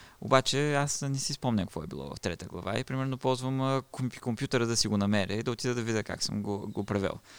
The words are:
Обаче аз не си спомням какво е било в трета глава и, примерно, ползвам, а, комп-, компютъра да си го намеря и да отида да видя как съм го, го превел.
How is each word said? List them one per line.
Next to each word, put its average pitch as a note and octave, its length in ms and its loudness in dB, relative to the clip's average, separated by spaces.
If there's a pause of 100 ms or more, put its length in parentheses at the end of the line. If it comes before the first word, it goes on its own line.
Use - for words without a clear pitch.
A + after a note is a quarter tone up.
(220)
Обаче C3+ 520 4
аз C#3+ 280 0
не C#3 160 -2
си C#3 160 -2
спомням A2 340 2
какво - 160 -6
е E2 40 -10
било C#2+ 280 -8
в - 40 -12
трета F2 260 -4
глава G2 340 -4
и, C3 40 -2
примерно, C3 340 -2
ползвам, C3 440 0
а, C3+ 220 2
комп-, - 360 -4
компютъра A#2+ 480 2
да A#2 100 2
си A2 100 -2
го G#2 100 2
намеря G2+ 360 4
и A2 100 0
да B2+ 80 0
отида A#2+ 240 0
да A#2+ 80 0
видя A2 200 0
как F#2 200 -4
съм G#2 200 -2
го, G2+ 160 0
го G#2 240 -4
превел. G2+ 300 2 (260)